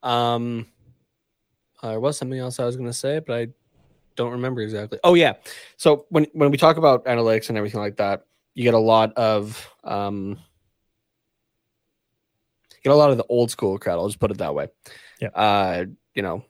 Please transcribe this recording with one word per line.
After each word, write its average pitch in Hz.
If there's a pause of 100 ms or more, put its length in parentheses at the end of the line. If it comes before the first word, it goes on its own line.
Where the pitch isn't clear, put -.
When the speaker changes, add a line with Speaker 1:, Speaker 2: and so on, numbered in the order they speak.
Speaker 1:
Um, 120 (1160)
uh, 113
there 110
was 143
something 131
else 127
I 127
was 123
gonna 123
say, 143
but 135
I 117 (680)
don't 120
remember 123
exactly. 113
Oh, 180
yeah. 156 (440)
So 147
when, 151
when 147
we 139
talk 160
about 143
analytics 113
and 117
everything 104
like 104
that, 98 (280)
you 123
get 117
a 117
lot 110
of, 110 (140)
um, 101 (2250)
you -
get 135
a 147
lot 147
of 131
the 117
old 120
school 95
crowd. 92
I'll 92
just 110
put 110
it 92
that 78
way. 73 (520)
Speaker 2:
Yeah. -
Speaker 1:
Uh, 95 (300)
you -
know 92